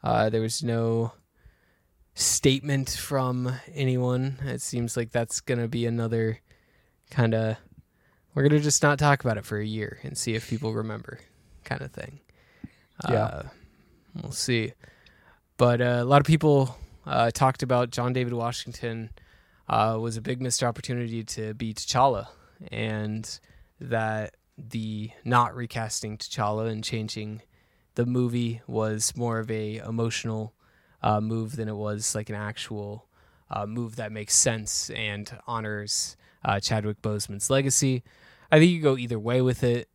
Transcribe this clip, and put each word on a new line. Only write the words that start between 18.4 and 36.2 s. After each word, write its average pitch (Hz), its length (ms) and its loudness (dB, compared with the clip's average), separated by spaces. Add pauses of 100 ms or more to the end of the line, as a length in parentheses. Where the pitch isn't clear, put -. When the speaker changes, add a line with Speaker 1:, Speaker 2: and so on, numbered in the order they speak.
Speaker 1:
uh, 110 320 4
was 113 160 -4
a 113 40 -6
big 123 200 -6
missed 127 220 -2
opportunity 117 600 -4
to 107 300 -8
be 113 180 -6
T'Challa, 117 560 2 (420)
and 110 680 -4 (420)
that 110 560 -4 (220)
the 110 520 -8 (140)
not 120 320 4
recasting 110 640 -6
T'Challa 107 520 -2
and 107 140 -6
changing 107 580 -6 (520)
the 120 120 2
movie 120 600 0
was 110 500 -2
more 117 220 -2
of 110 120 -6
a 110 280 -4
emotional, 113 760 -4 (480)
uh, 107 180 4
move 113 360 -2
than 110 120 -4
it 107 80 -6
was, 104 380 -4
like, 107 140 -4
an 104 80 -6
actual, 104 720 -8 (420)
uh, 101 160 -4
move 113 300 -6
that 107 160 -8
makes 107 240 -4
sense 110 540 0
and 107 460 -6 (100)
honors, 107 680 -4 (280)